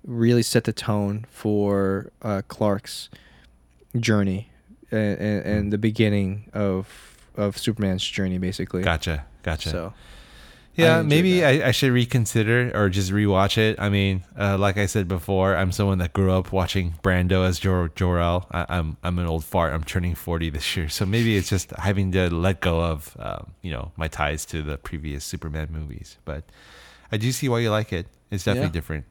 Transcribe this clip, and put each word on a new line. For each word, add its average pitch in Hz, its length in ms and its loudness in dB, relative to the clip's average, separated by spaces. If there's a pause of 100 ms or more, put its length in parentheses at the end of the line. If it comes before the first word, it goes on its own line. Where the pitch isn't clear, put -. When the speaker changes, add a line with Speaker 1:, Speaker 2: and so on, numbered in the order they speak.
Speaker 1:
really 120 360 4
set 117 220 2
the 113 80 0
tone 104 560 -2
for, 101 840 0 (100)
uh, 101 260 -2
Clark's - 640 -4 (880)
journey 104 520 0 (400)
and, 107 280 -2
and, 104 280 -2
and 104 200 0
Speaker 2:
Mm. 104 60 -4
Speaker 1:
the 104 60 -2
beginning 104 760 0
of, 98 320 0 (500)
of 104 220 -2
Superman's 98 480 -2
journey, 92 320 -2
basically. 92 440 -4
Speaker 2:
Gotcha, 82 420 -2 (180)
gotcha. 87 280 -4
Speaker 1:
So, 87 240 -8 (800)
Speaker 2:
Yeah, 165 80 6
Speaker 1:
I 165 160 6
enjoyed 156 80 0
Speaker 2:
maybe 180 320 4
Speaker 1:
that. 147 240 4
Speaker 2:
I, - 40 4
I - 40 4
should 135 180 2
reconsider 120 840 2
or 104 160 2
just 95 220 0
rewatch 101 480 4
it. 110 220 2
I 104 80 0
mean, 98 340 2 (160)
uh, 98 200 0
like 98 180 2
I 101 100 2
said 92 220 0
before, 95 480 0
I'm 92 160 0
someone 98 260 2
that 87 140 -2
grew 95 180 2
up 92 220 0
watching 90 500 0
Brando 92 420 4
as 92 140 2
Jor-, 90 380 2
Jor-El. 87 560 2
I, 85 160 -4
I'm, 80 340 -2
I'm 87 160 -2
an 87 80 -2
old 80 180 -2
fart. 82 300 0
I'm 80 80 -2
turning 87 320 -2
forty 82 360 -4
this 71 260 -4
year. 80 120 -2
So - 160 -2
maybe 113 320 2
it's 92 120 0
just - 300 -2
having 95 340 0
to 90 200 2
let 87 280 0
go 85 220 2
of, 80 360 -4
um, - 420 -10
you 87 120 -8
know, 64 240 -8
my 80 100 -4
ties 76 400 -2
to 80 160 -6
the 73 140 -4
previous 71 480 -8
Superman 78 480 -8
movies. 76 520 -12
But 76 200 -10 (680)
I 110 60 -2
do 120 160 0
see 135 160 -2
why 117 100 2
you 117 140 0
like 107 200 -2
it. 85 140 -4 (240)
It's 101 140 -6
definitely 110 240 0
Speaker 1:
Yeah. 80 40 -2
Speaker 2:
different. 78 380 -6